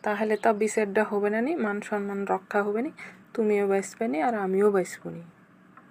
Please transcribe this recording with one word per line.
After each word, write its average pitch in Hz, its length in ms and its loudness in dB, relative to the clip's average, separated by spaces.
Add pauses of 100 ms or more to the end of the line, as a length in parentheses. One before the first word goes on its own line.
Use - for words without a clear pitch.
তাহলে 214 340 0
তা 226 160 2
বিচারটা 214 500 0
হবে 208 260 0
না 220 120 0
নি, 262 140 0
মান 214 260 -2
সম্মান 202 440 -4
রক্ষা 190 380 0
হবে 208 180 -2
নি, 302 100 -4 (420)
তুমিও 208 340 2
বাঁচবে 196 400 0
নি 269 140 -2
আর 247 140 2
আমিও 196 360 2
বাঁচব 185 380 0
নি। 165 140 -12 (680)